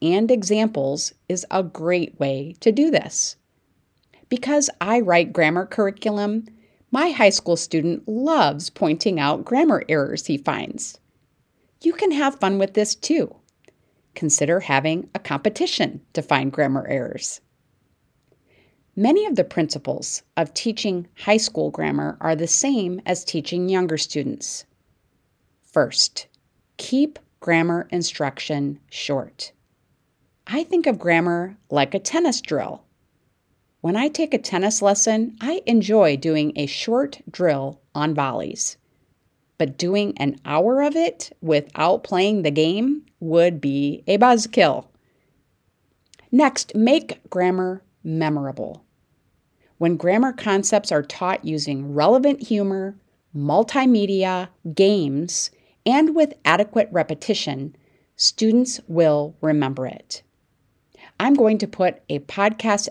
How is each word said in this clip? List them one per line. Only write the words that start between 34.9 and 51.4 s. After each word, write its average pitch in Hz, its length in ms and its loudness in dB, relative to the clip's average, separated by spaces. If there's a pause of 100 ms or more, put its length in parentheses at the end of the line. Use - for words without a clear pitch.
I 320 260 -4
enjoy 202 520 4
doing 151 400 0
a 147 80 -2
short 254 560 -4 (100)
drill 143 480 -2 (160)
on 151 180 -2
volleys. 123 640 -4 (800)
But 139 200 -2
doing 202 400 -2
an 139 260 -2
hour 196 380 2
of 294 160 0
it - 340 -2 (100)
without 151 640 0
playing 196 380 2
the 151 100 0
game 202 540 0 (160)
would 170 400 2
be 143 460 -2
a 196 100 4
buzzkill. 214 680 4 (1400)
Next, 269 440 2
make 254 540 2
grammar 185 540 -2 (200)
memorable. 151 800 -4 (920)
When 170 180 0
grammar 214 380 2
concepts 202 580 0
are 151 120 2
taught 185 420 -6